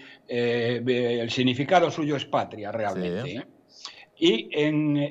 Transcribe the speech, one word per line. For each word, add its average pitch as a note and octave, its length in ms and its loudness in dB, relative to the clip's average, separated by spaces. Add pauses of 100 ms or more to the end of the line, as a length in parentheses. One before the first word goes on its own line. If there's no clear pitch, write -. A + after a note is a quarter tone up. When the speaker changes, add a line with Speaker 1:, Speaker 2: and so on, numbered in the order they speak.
(280)
Speaker 1:
eh, A#2+ 560 -2
be-, A#2+ 380 0
el A2+ 100 -4
significado C#3 580 4
suyo D3+ 280 -2
es G2+ 80 -6
patria, G#2 480 -4
realmente, G2 500 -2
Speaker 2:
Sí. F2+ 140 -8
Speaker 1:
¿eh? - 100 -12 (680)
Y - 340 2
en, D3+ 460 2 (140)